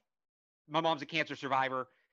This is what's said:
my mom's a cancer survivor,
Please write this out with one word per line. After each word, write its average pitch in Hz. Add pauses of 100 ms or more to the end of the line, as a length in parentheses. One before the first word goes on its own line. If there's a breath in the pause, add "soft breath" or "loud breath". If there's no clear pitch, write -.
(680)
my 156
mom's 160
a 147
cancer 147
survivor, 131 (260)